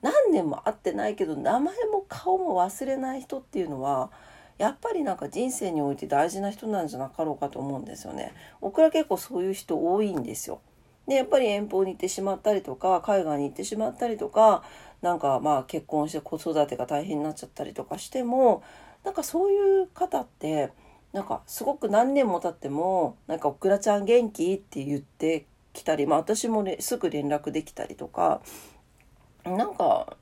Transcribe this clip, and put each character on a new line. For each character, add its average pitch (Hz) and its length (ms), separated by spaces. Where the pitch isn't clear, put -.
何 466 300
年 185 160
も 143 140
会 220 120
っ - 40
て - 160
な 202 160
い 208 60
け 202 100
ど、 156 100
名 165 240
前 339 160
も 392 160
顔 - 300
も 302 240
忘 202 240
れ 269 100
な 262 220
い 262 40
人 269 180
っ - 20
て - 180
い 185 40
う 160 60
の 135 120
は、 135 300
や 233 140
っ 277 100
ぱ 466 120
り 339 100
な 202 100
ん 180 40
か 143 120
人 247 220
生 196 200
に 156 100
お 143 120
い - 20
て - 100
大 151 240
事 196 120
な 202 100
人 214 160
な 196 160
ん 156 40
じ - 100
ゃ - 20
な 135 100
か - 140
ろ 156 100
う - 40
か 143 100
と - 120
思 139 180
う - 40
ん - 40
で - 100
す - 100
よ - 80
ね。 - 200
僕 202 220
ら 320 100
結 311 140
構 196 100
そ - 240
う 349 40
い 370 80
う - 20
人 - 280
多 202 80
い 208 120
ん 143 100
で 113 120
す - 140
よ。 - 100
で、 269 80
や 269 80
っ - 40
ぱ 269 120
り 247 80
遠 208 220
方 190 160
に 190 80
行 - 20
っ - 20
て 190 120
し - 120
ま 196 120
っ 190 60
た 214 140
り 196 80
と - 140
か、 190 260
海 202 220
外 151 140
に 143 80
行 139 80
っ - 20
て - 80
し 208 140
ま 220 100
っ 240 80
た 240 140
り 220 80
と - 100
か、 214 360
な 175 120
ん 165 60
か 135 200
ま 147 200
あ 127 40
結 156 240
婚 151 220
し - 20
て 156 80
子 - 160
育 156 320
て 160 80
が 127 100
大 147 200
変 156 140
に 147 40
な 156 80
っ - 40
ち - 100
ゃ - 20
っ - 20
た - 140
り - 100
と - 120
か - 120
し - 120
て 254 140
も、 240 380
な 381 60
ん - 20
か 320 100
そ 370 240
う 403 40
い 392 320
う 359 40
方 359 340
っ - 40
て、 151 460
な 196 80
ん 190 40
か - 220
す - 160
ご 277 120
く - 120
何 226 260
年 277 140
も 175 140
経 175 80
っ - 40
て - 140
も、 160 480
な 165 100
ん - 20
か - 100
「オ 143 40
ク - 160
ラ 196 100
ち 208 100
ゃ 208 80
ん 202 60
元 233 260
気？」 175 260
っ 196 40
て - 240
言 143 140
っ - 20
て 160 460
き - 120
た 156 120
り、 143 100
ま 147 120
あ - 20
私 214 300
も 214 140
ね、 190 180
す - 160
ぐ 175 120
連 147 200
絡 147 220
で 156 120
き - 80
た - 140
り - 100
と - 120
か、 - 340
な 185 220
ん 415 60
か - 480